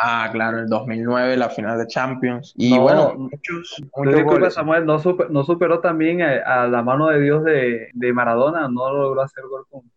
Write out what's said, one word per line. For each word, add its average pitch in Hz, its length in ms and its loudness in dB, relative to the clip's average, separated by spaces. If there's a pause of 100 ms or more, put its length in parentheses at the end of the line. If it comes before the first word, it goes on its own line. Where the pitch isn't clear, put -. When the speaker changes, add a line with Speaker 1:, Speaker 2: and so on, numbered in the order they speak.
Speaker 1:
Ah, 117 300 0
claro, 113 260 -2
el 113 80 -6
dos 110 220 -4
mil 113 160 -6
nueve, 123 320 0
la 120 140 0
final 113 280 -6
de 113 80 -4
Champions. 127 680 -4
Y 123 180 4
Speaker 2:
No, 123 80 4
Speaker 1:
bueno, 151 320 4
muchos, 151 680 -12
Speaker 2:
no, 139 80 -16 (100)
Speaker 1:
muchos 139 160 2
Speaker 2:
disculpe, 156 260 4
Speaker 1:
goles. 180 140 2
Speaker 2:
Samuel, 160 320 0
no 156 120 2
supe-, 180 300 0
no 143 160 0
superó 170 340 2
también 165 440 0
a, 127 420 0
a - 20 0
la 120 160 0
mano 139 280 2
de 147 100 4
Dios 147 240 2
de, 123 480 0
de 123 200 -2
Maradona, 123 540 0
no 127 260 -4
logró 135 300 0
hacer 135 220 -10
gol 131 260 -14
con, 135 120 -20 (140)